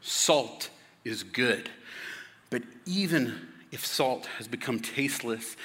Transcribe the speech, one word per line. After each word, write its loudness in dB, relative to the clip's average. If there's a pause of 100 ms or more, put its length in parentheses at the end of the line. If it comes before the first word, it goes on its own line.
salt 2 (320)
is -4
good, 2 (800)
but 0 (240)
even 2 (200)
if -6
salt 0 (120)
has -10
become -2
tasteless," -2